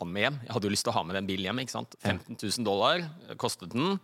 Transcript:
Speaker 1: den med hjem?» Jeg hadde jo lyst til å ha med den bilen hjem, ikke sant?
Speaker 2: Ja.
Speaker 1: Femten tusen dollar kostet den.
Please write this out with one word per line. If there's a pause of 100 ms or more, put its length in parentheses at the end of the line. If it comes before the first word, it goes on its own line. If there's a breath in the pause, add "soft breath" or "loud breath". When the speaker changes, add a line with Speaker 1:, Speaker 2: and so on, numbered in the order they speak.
Speaker 1:
den
med
hjem?»
Jeg
hadde
jo
lyst
til
å
ha
med
den
bilen
hjem,
ikke
sant?
Speaker 2:
Ja.
Speaker 1:
Femten
tusen
dollar (340)
kostet
den.